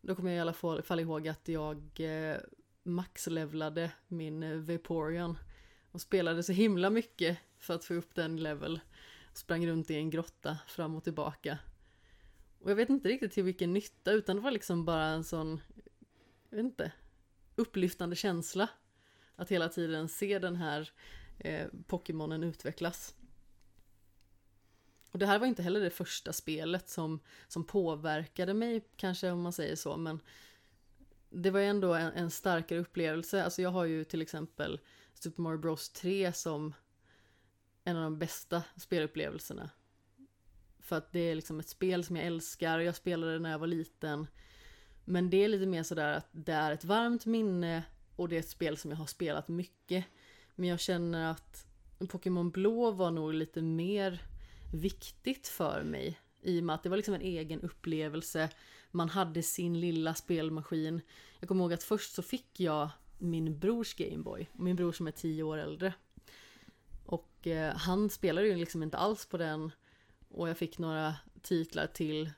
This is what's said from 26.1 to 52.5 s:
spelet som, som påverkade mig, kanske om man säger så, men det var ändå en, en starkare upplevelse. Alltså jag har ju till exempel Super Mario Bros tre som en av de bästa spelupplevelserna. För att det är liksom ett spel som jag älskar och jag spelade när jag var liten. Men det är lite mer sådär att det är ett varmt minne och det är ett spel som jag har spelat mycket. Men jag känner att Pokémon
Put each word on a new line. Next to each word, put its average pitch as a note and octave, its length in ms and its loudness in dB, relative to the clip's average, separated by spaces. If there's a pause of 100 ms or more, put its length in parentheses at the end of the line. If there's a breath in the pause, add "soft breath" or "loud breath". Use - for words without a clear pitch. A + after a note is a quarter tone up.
spelet D#3+ 560 -2
som, D#3+ 300 -2 (280 loud breath)
som E3+ 160 -6
påverkade E3 920 0
mig, A3+ 280 0 (140)
kanske F#3 360 0
om F3 100 0
man F3 120 -2
säger D#3 220 -2
så, D#3 220 -4
men D#3+ 220 -4 (1080 loud breath)
det F3+ 220 2
var G3 80 4
ändå G3+ 340 4
en, E3 200 2
en E3+ 180 -2
starkare E3+ 480 0
upplevelse. E3+ 640 0
Alltså F3 180 0
jag F3+ 80 2
har F3+ 160 2
ju D#3+ 180 2
till D#3+ 180 -2
exempel D#3 580 -4 (340 loud breath)
Super - 280 -6
Mario D#3+ 160 0
Bros D#3+ 320 -2
tre F#3 440 0
som D#3 400 -4 (1120 soft breath)
en F3 140 2
av E3 60 0
de D#3 160 -2
bästa E3+ 440 -2 (120)
spelupplevelserna. D#3 920 -2 (1120)
För - 160 -4
att D#3 160 -4
det F3 80 0
är E3+ 160 2
liksom D#3 240 -6
ett D#3+ 100 -10
spel F#3 340 0
som E3+ 120 -2
jag D#3+ 100 0
älskar E3 540 0
och E3+ 40 2
jag E3+ 120 2
spelade E3 440 0
när E3 120 -2
jag D#3 80 -2
var D#3+ 80 -2
liten. D#3+ 600 -2 (760 loud breath)
Men F3+ 240 2
det F#3 140 6
är G#3 40 6
lite G3+ 180 2
mer E3+ 180 0
sådär D3+ 340 0
att D#3 140 -6
det D#3+ 220 -4
är D#3 180 2
ett D3+ 140 -4
varmt A#3 400 2
minne F3+ 580 2 (320)
och F3 140 -2
det E3+ 60 0
är D#3+ 40 2
ett D#3+ 100 -6
spel D#3 280 -2
som D3+ 140 -8
jag D3+ 60 -4
har D#3 80 -4
spelat D3+ 420 -4
mycket. F3+ 580 -2 (500 loud breath)
Men F3+ 140 0
jag F3 100 2
känner E3+ 520 2
att - 340 -10 (440)
Pokémon F3 420 2